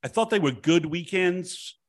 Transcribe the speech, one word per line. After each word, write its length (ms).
I 40
thought 220
they 100
were 120
good 340
weekends. 920